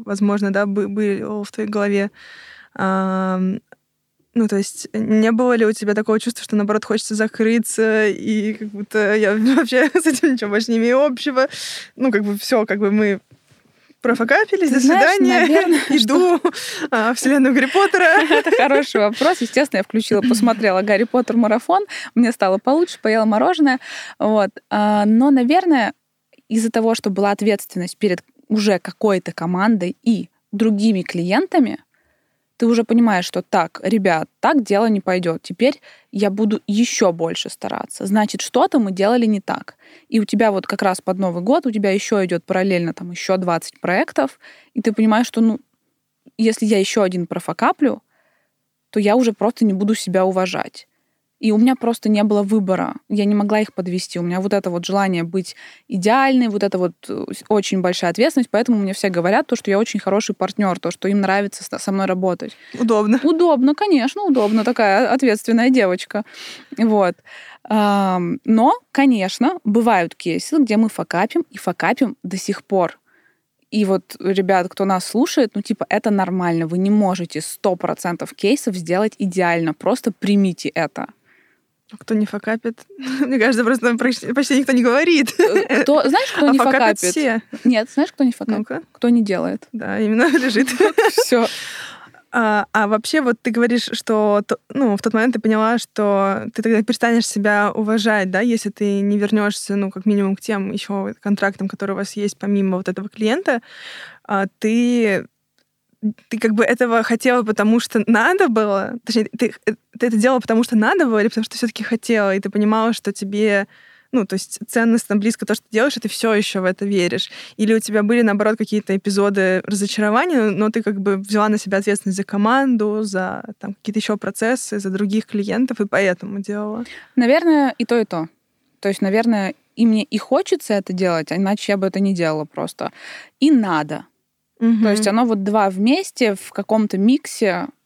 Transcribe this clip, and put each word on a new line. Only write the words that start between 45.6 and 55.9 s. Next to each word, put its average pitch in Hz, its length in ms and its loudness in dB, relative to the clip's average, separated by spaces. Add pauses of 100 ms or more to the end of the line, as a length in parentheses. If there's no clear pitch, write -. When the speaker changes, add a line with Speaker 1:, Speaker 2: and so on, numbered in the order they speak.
Speaker 2:
если 226 280 0
я 208 140 4
ещё 196 220 0
один 185 240 0
профокаплю, 226 760 -2 (880)
то 214 100 0
я 208 160 4
уже 240 160 4
просто 226 340 -2
не 202 80 2
буду 208 200 0
себя 185 320 0
уважать. 185 600 -4 (580)
И 220 80 4
у 208 60 4
меня 247 180 4
просто 233 340 -4
не 208 140 2
было 208 180 2
выбора. 196 520 -2 (160)
Я 208 160 0
не 208 80 2
могла 208 260 0
их 214 140 -4
подвести. 180 460 -6
У - 20 -4
меня 175 180 -4
вот 202 140 -4
это 196 160 -2
вот 175 160 -4
желание 190 380 0
быть 175 320 -6 (320)
идеальной, 247 600 2